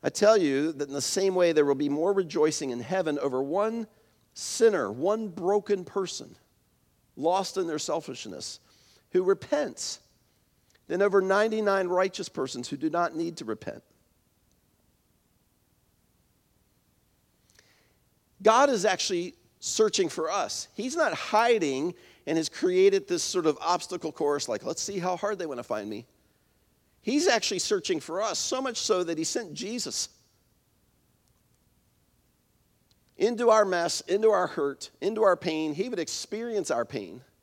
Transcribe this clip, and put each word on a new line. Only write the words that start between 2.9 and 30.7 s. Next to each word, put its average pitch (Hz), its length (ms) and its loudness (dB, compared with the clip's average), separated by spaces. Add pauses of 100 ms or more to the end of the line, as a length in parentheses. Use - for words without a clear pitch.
over 135 240 -2
one 214 420 -2 (480)
sinner, 185 560 2
one 196 380 -2
broken 190 560 0
person, - 540 -8 (800)
lost 180 400 0
in 180 100 -2
their 151 120 -4
selfishness, 127 840 -8 (500)
who 185 120 2
repents, - 760 -2 (880)
than 180 140 0
over 196 200 6
ninety-nine 196 680 2
righteous 185 420 0
persons 131 400 -6
who 143 80 -8
do 156 120 -2
not 170 240 0
need 165 240 -6
to 143 80 -10
repent." - 380 -8 (4000)
God 233 280 6
is 208 160 0
actually 180 500 -2 (240)
searching 208 480 2
for 160 240 -4
us. - 440 -4
He's 247 200 -6
not 285 180 2
hiding 175 800 2 (320)
and 160 120 0
has 160 100 0
created 190 580 4
this 170 160 -2
sort 175 240 -2
of 147 140 2
obstacle 170 540 -2
course, 143 340 0
like, 107 160 -4
"Let's 127 180 -6
see 202 180 -6
how 180 180 -2
hard 208 220 -4
they 175 60 -6
want 139 120 -8
to 120 80 -10
find 107 240 -6
me." 107 180 -10 (920)
He's 294 260 0
actually 220 320 2
searching 180 420 -2
for 175 200 -6
us, 208 160 -4
so 262 240 -4
much 254 160 -4
so 185 260 0
that 165 140 -4
he 160 60 -4
sent 165 300 -6
Jesus 196 560 -6 (3000)